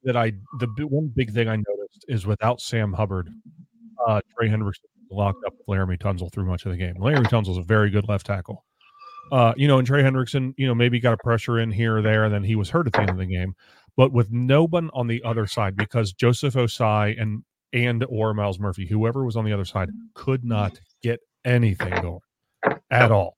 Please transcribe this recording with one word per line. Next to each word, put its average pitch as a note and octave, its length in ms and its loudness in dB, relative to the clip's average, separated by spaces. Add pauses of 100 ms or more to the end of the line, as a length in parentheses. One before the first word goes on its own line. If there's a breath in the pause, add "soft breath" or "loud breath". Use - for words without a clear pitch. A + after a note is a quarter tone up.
that B2+ 120 0
I, A2+ 160 2 (280)
the B2 60 -2
bi-, A#2 180 -6
one D3+ 300 -2
big A#2+ 180 0
thing A2+ 160 2
I A2 80 0
noticed G2+ 520 -6
is G#2+ 180 -2
without G#2+ 340 0
Sam A2 320 -4
Hubbard, F#2 360 -2 (760)
uh, G#2+ 140 2 (160)
Trey A2+ 120 0
Hendrickson G#2+ 360 -2 (240)
was - 20 -18
locked G2 360 -2
up F#2+ 120 -8
with - 80 -20 (120)
Laremy F#2 200 -2
Tunsil F#2 340 -4
through F#2+ 140 -4
much F2+ 180 -4
of F#2+ 80 -4
the E2+ 60 -6
game. F2+ 180 -4
Laremy A#2+ 320 2
Tunsil's G2 300 0
a F2+ 40 -6
very G#2 280 2
good G#2 180 0
left G2+ 180 -2
tackle. - 380 -8 (680 loud breath)
Uh, A#2+ 240 6
you C#3 100 2
know, C#3 120 6
and B2+ 80 2
Trey C#3 160 4
Hendrickson, C3 540 0
you C3+ 120 0
know, A#2+ 60 2
maybe A#2+ 260 2
got A#2+ 140 4
a - 20 -6
pressure A#2 420 0
in A2+ 140 0
here A2+ 260 2
or G#2+ 40 2
there, A2 220 4
and G#2+ 80 2
then G2+ 120 0
he G#2+ 100 0
was G#2 160 -2
hurt E3 160 2
at A2 60 -2
the - 80 2
end G2 100 2
of F#2+ 80 -2
the F#2 80 -4
game. F#2 280 -4 (420 soft breath)
But C3 160 6
with A#2 180 2
no B2+ 360 2
one E3 260 -2
on A#2+ 160 -2
the A#2 160 -2
other A2+ 240 -2
side, G2 260 -2
because G#2 380 -2
Joseph B2 420 0
Osai A2 680 0
and, G#2+ 220 -4 (300)
and A#2+ 360 0
or A2 260 0
Miles G2+ 260 -2
Murphy, G2 260 -6
whoever A2+ 380 0
was A2+ 120 -4
on A2 80 -2
the G#2+ 80 -2
other G2 120 -2
side, F#2 240 -4 (260)
could C3 300 -2
not G#2 340 -2 (240)
get A#2 160 -2 (260)
anything A#2 460 2 (120)
going F2 180 -6 (680)
at A#2+ 200 6
all. G2 280 2